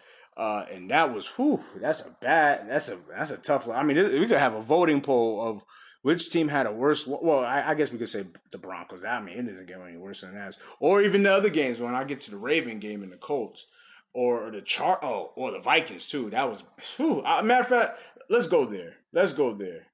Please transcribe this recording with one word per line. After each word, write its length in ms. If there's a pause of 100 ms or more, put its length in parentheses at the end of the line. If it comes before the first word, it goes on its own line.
(360)
uh, 340
and 220
that 220
was, 240
whew, 240 (180)
that's 260
a 140
bad, 480
that's 240
a, 60 (180)
that's 160
a 60
tough 300
lo-, 60
I 100
mean, 120
th-, 240
we 80
could 100
have 160
a 80
voting 380
poll 500
of 140 (400)
which 280
team 160
had 180
a 60
worse 360
lo-, 140
well, 200
I, 200
I 140
guess 160
we 80
could 100
say 140 (280)
the 60
Broncos. 480
I 160
mean, 160
it 80
doesn't 220
get 120
any 180
worse 240
than 120
that. 240 (220)
Or 240
even 180
the 100
other 200
games 280
when 140
I 120
get 160
to 100
the 60
Raven 420
game 240
and 80
the 60
Colts, 500 (440)
or, 360
or 40
the 120
Char-, 400
oh, 320
or 160
the 80
Vikings 480
too. 240
That 180
was, 140 (340)
whew, 260
uh, 200
matter 180
of 60
fact, 320 (320)
let's 160
go 180
there. 300 (180)
Let's 200
go 200
there. 400